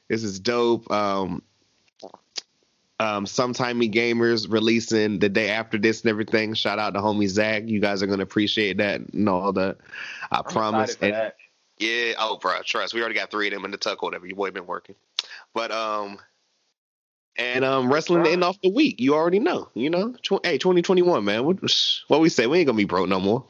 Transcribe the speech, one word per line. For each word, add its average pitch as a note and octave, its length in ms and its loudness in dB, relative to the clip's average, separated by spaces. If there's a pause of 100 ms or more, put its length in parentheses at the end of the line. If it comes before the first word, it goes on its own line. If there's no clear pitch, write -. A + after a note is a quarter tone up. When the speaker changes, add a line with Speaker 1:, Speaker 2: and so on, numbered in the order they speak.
Speaker 1:
this A2+ 160 -2
is G2 160 -6
dope. A#2 500 0
Um, G2 520 -2 (1600)
um, G#2 260 -2
Sometime B2 520 -2
Me A#2+ 120 2
Gamers A#2 600 2
releasing A2 680 2
the G#2 100 4
day G#2 200 0
after A2 280 -4
this A2 240 2
and A#2 80 2
everything. A2 440 0
Shout G#2+ 260 -2
out G#2 140 -2
to G2 60 -2
homie G#2 280 2
Zach. G#2+ 380 0
You A2 160 -2
guys G2+ 200 0
are G2+ 60 0
gonna G2 160 0
appreciate G2+ 540 0
that G2 240 0 (120)
and G2+ 160 0
all F#2+ 240 0
that. F#2+ 240 -2 (540)
I - 60 2
Speaker 2:
I'm - 80 -2
Speaker 1:
promise. G#2+ 480 0
Speaker 2:
excited - 60 -12
for - 60 0
Speaker 1:
And G#2 100 2
Speaker 2:
that. G#2+ 200 -4 (420)
Speaker 1:
yeah, A2+ 420 -2
oh, G#2+ 180 -4
bro, F2+ 260 -2
trust. G2+ 300 -4
We A#2 80 -2
already A2+ 140 -4
got G2+ 160 -6
three G#2+ 160 -2
of G2 60 -4
them G2 120 -8
in G2 60 -8
the G2 60 -8
tuck - 240 -6
or F2+ 60 -4
whatever. F2 200 -10
Your F#2 100 -12
boy F#2+ 140 -4
been F#2 140 -12
working, F2+ 300 -12 (580)
but A2+ 180 -4
um, G#2+ 480 -6 (1160)
and B2 260 -2
um, C3 280 2
wrestling D#3+ 320 2
to - 20 6
Speaker 2:
Right. D#3+ 80 4
Speaker 1:
end F3+ 100 2
off F3+ 180 -2
the F#3+ 80 2
week. A#3 300 0
You C3+ 160 2
already F3 240 2
know. D#4+ 360 -2
You B2+ 140 -2
know, F#3+ 220 0 (100)
tw-, - 240 -2
hey, E3+ 120 0
twenty F3+ 240 2
twenty-one, F3 420 4
man. G#2 220 0
What, E3+ 120 2 (520)
what C#3 100 6
we D#3+ 80 6
say? A#2 200 4
We D#3 120 4
ain't E3 80 4
gonna A#2+ 80 4
be G#2 80 4
broke F2+ 240 2
no F#2+ 140 2
more. G#2+ 280 2